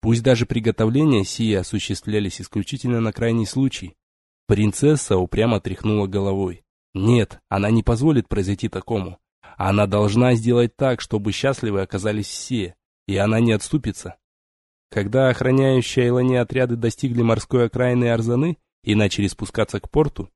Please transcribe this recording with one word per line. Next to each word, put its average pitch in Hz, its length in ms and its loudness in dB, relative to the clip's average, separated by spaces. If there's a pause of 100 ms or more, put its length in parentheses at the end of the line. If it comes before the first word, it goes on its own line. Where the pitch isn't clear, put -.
Пусть 117 200 0
даже 117 240 2
приготовления 113 800 0
сии 110 300 -2
осуществлялись 101 840 -4
исключительно 117 640 -4
на 110 100 -2
крайний 117 360 -2
случай. 131 480 -4 (500)
Принцесса 107 720 2
упрямо 104 420 0
тряхнула 104 460 -2
головой. 98 580 -4 (300)
Нет, 107 460 2 (100)
она 98 220 0
не 113 100 4
позволит 120 460 2
произойти 101 420 -2
такому. 95 480 -6 (400)
Она 101 300 2
должна 104 480 4
сделать 120 400 2
так, 131 260 -2
чтобы 107 300 -4
счастливы 110 500 -2
оказались 104 460 -4
все, 101 480 -8 (320)
и 95 100 -2
она 107 220 2
не 117 140 4
отступится. 107 640 -4 (760)
Когда 113 380 2
охраняющие 131 760 2
Айлани 127 300 2
отряды 123 400 0
достигли 117 480 -2
морской 117 420 2
окраины 123 460 0
Арзаны 120 460 0 (260)
и 107 100 0
начали 104 320 2
спускаться 101 540 -4
к - 100 -14
порту 139 460 -2